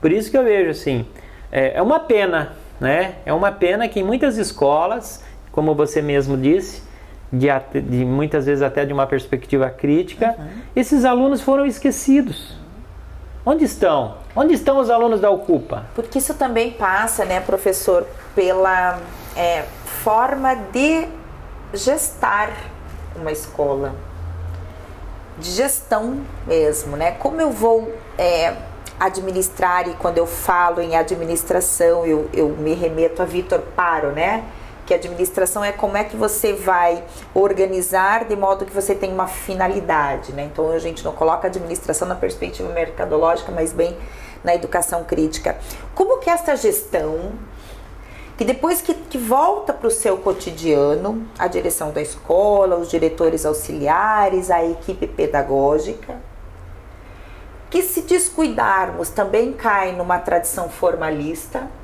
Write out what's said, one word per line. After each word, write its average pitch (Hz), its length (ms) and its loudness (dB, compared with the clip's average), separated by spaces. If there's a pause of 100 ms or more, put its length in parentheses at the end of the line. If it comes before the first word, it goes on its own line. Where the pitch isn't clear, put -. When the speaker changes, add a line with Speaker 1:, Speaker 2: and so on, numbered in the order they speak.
Speaker 1:
Por 160 120 4
isso 214 180 -2
que 285 60 0
eu 262 80 4
vejo 196 260 4
assim, 127 360 -2 (440)
é, 135 280 0
é 175 40 4
uma 294 180 4
pena, 190 520 0 (260)
né? 170 360 0 (100)
É - 80 -2
uma 190 180 2
pena 196 380 2
que 214 120 -2
em 190 40 0
muitas 240 320 2
escolas, 180 880 0 (260)
como 151 240 2
você 147 280 2
mesmo 143 340 2
disse, 156 460 2 (500)
de 127 160 2
ate-, 139 320 0
de 123 240 0
muitas 143 400 0
vezes 139 180 2
até 139 220 2
de 139 80 -4
uma 139 140 2
perspectiva 131 640 0
crítica, 175 680 2
Speaker 2:
Uhum. 151 80 -12 (300)
Speaker 1:
esses 254 280 4
alunos 254 360 4
foram 277 240 4
esquecidos. 269 960 2 (840)
Onde 311 200 4
estão? 147 520 0 (200)
Onde 302 180 6
estão 269 240 2
os 247 100 4
alunos 233 320 4
da 202 100 6
Ocupa? 175 640 0
Speaker 2:
Porque 233 240 -4
isso 285 160 -2
também 240 360 0
passa, 208 540 0
né, 185 160 0
professor, 185 680 2 (300)
pela, 185 640 4 (380)
é, 170 280 2 (200)
forma 262 720 2
de 285 540 0 (680)
gestar 214 760 0 (680)
uma 156 160 -4
escola, 139 640 -2 (1400)
de 165 120 -8
gestão 240 680 -2 (260)
mesmo, 151 500 2
né? 165 160 0
Como 302 280 0
eu 311 100 4
vou, 226 420 2 (240)
é, 170 380 2 (460)
administrar, 185 880 0
e 170 60 -6
quando 170 240 0
eu 170 80 4
falo 175 540 2
em 165 140 0
administração, 170 1120 2
eu, 156 260 2
eu 151 180 4
me 151 240 0
remeto 165 480 0
a - 20 4
Vitor 180 360 0 (140)
Paro, 160 380 2
né? 190 320 0 (400)
Que 180 100 2
administração 180 720 0
é 202 60 0
como 202 260 -2
é 208 80 2
que 208 120 -8
você 214 360 0
vai 175 520 2 (280)
organizar 190 920 2
de 220 100 0
modo 196 300 2
que - 100 -12
você 196 200 0
tenha 190 200 -4
uma 185 140 0
finalidade, 170 1040 -2
né? 143 200 -8
Então 160 200 0
a 165 60 2
gente 165 260 -6
não 160 80 -4
coloca 160 340 2
a 180 40 2
administração 170 580 -4
na 180 80 -4
perspectiva 180 540 -4
mercadológica, 165 840 0
mas 165 200 -2
bem 170 240 0 (460)
na 175 120 2
educação 170 500 -2
crítica. 160 520 -2 (380)
Como 453 240 2
que - 100 -2
esta 339 280 2
gestão, 170 760 -2 (1080)
que 233 80 -2
depois 285 380 2
que, 359 100 -2
que - 260 -6
volta 277 540 2
pro - 160 0
seu 220 280 2
cotidiano, 165 1120 0 (100)
a 170 80 0
direção 175 460 -2
da 147 100 -2
escola, 190 720 4
os 170 160 -2
diretores 160 560 2
auxiliares, 185 1040 2
a 170 140 4
equipe 170 420 -4
pedagógica, 143 1120 0 (1500)
que 359 120 2
se 381 200 -2
descuidarmos 202 1080 2
também 220 420 2
cai 196 400 0
numa 180 260 0
tradição 175 500 0
formalista. 160 1000 -2 (160)